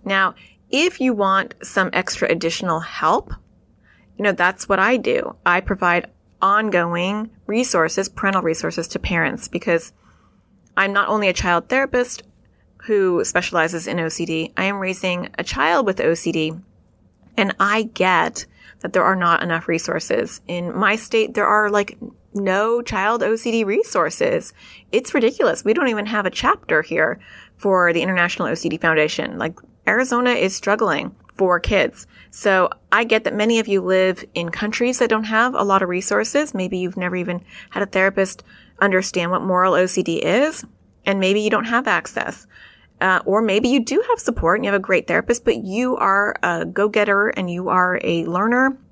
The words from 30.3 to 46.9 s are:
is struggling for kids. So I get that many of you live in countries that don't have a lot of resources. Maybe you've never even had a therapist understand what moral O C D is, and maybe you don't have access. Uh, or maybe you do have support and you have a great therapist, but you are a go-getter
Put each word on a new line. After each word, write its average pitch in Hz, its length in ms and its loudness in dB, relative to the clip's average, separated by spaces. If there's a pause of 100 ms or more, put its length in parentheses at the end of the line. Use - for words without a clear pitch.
is 190 220 0
struggling 196 600 -2 (240)
for 180 200 2
kids. - 480 0 (240)
So 190 380 2 (240)
I 220 120 2
get 220 200 2
that - 100 -2
many 226 260 2
of 214 80 -4
you 196 120 2
live 185 440 2 (100)
in 170 160 -4
countries 240 480 -2
that 233 100 2
don't 220 160 0
have 226 300 0
a - 80 0
lot 196 200 4
of 180 60 -2
resources. 208 680 0
Maybe 185 240 -4
you've 180 180 -4
never 180 200 -4
even 175 260 -4 (280)
had 190 120 -4
a 202 40 -2
therapist 190 560 0 (380)
understand 185 500 0
what 180 120 0
moral 185 320 2
O 180 120 4
C 185 160 -2
D 165 140 -2
is, 269 480 0 (420)
and 196 120 0
maybe 190 220 2
you 214 80 0
don't 220 160 0
have 233 240 -2
access. - 580 -4 (540)
Uh, 185 260 2
or 208 160 2
maybe 214 260 2
you 247 160 2
do 339 240 0
have 480 100 0
support 196 400 0
and - 60 -4
you 196 80 0
have 196 80 2
a - 20 -10
great 185 240 0
therapist, 180 380 0
but 233 120 2
you 233 400 -2
are 196 460 2
a 170 220 0
go-getter 202 640 2